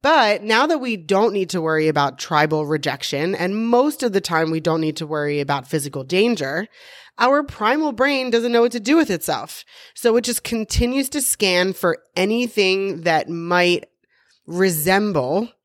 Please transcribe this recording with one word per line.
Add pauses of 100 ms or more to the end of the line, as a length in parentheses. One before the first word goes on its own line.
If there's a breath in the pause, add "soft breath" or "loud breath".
But
now
that
we
don't
need
to
worry
about
tribal
rejection,
and
most
of
the
time
we
don't
need
to
worry
about
physical
danger, (500 loud breath)
our
primal
brain
doesn't
know
what
to
do
with
itself. (300 loud breath)
So
it
just
continues
to
scan
for (180)
anything
that
might (600)
resemble (160)